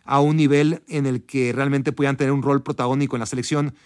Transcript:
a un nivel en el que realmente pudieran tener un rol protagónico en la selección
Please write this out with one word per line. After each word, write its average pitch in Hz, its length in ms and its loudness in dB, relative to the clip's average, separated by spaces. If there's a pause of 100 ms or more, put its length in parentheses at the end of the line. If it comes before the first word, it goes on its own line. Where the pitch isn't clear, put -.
a 139 160 2
un 151 160 4
nivel 151 520 2
en 147 180 -2
el 127 180 -4
que 123 280 -2
realmente 139 400 0
pudieran 139 240 -2
tener 139 160 0
un 139 100 0
rol 139 200 0
protagónico 135 540 -2
en 120 40 -4
la 110 60 -6
selección 143 480 -4 (120)